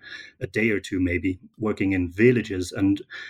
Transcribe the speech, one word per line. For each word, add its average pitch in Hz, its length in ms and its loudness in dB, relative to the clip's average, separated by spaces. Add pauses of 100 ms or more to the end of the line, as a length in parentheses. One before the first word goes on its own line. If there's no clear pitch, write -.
(420)
a - 40 -6
day 110 240 0
or 101 120 0
two, 95 180 -6
maybe, 90 400 0 (180)
working 104 360 0
in 90 180 0
villages. 104 640 2
And 98 280 2 (280)